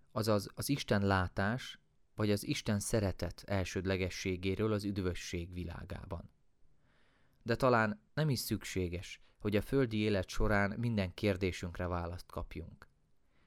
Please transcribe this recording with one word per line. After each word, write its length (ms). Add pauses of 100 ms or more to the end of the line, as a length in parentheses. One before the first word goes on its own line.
(120)
azaz 440
az 140
Isten 360
látás 760 (360)
vagy 160
az 120
Isten 360
szeretet 640
elsődlegességéről 1300
az 100
üdvösség 680
világában. 800 (1120)
De 120
talán 460 (120)
nem 160
is 100
szükséges, 840 (180)
hogy 160
a 60
földi 360
élet 320
során 500
minden 340
kérdésünkre 760
választ 440
kapjunk. 560 (580)